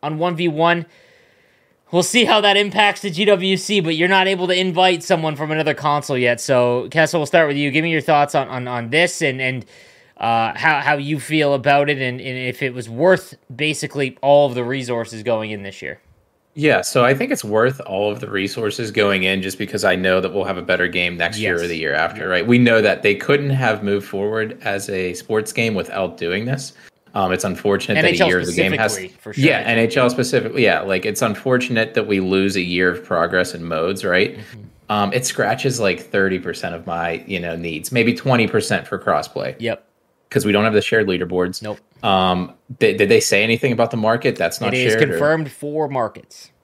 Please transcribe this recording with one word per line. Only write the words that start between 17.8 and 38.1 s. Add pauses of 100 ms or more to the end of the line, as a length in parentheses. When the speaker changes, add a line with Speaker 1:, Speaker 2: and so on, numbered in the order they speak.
Speaker 2:
all
of
the
resources
going
in,
just
because
I
know
that
we'll
have
a
better
game
next
year
Speaker 1:
Yes.
Speaker 2:
or
the
year
after,
right?
We
know
that
they
couldn't
have
moved
forward
as
a
sports
game
without
doing
this. (420)
Um,
it's
unfortunate
that
a
Speaker 1:
N
H
L
Speaker 2:
year
of
the
game
has
Speaker 1:
specifically,
for
sure.
Speaker 2:
Yeah,
N
H
L
specifically.
Yeah,
like,
it's
unfortunate
that
we
lose
a
year
of
progress
in
modes,
right?
Speaker 1:
Mm-hmm. (300)
Speaker 2:
Um,
it
scratches,
like,
thirty
percent
of
my,
you
know,
needs,
maybe